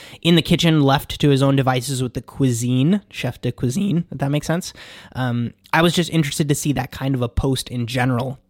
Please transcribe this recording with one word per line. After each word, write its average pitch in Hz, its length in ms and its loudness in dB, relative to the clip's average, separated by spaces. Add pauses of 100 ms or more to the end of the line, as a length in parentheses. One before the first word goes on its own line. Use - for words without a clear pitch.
(200)
in 170 160 4
the 160 60 4
kitchen, 160 400 4
left 139 380 0
to 147 100 4
his 135 120 4
own 139 140 4
devices 127 460 0
with 123 120 -6
the 127 80 -8
cuisine, 127 800 0 (100)
chef - 300 -8
de 127 100 -4
cuisine, 170 600 -2
if 135 80 -10
that 139 120 -2
makes 147 160 -2
sense. 170 260 -4 (420)
Um, 120 400 -4 (180)
I 160 100 4
was 170 120 4
just 170 160 0
interested 156 380 0
to 147 60 2
see 143 200 -2
that 139 180 -6
kind 135 220 -4
of 123 80 -2
a 117 60 0
post - 420 -2
in 120 160 -4
general. 127 520 -2 (120)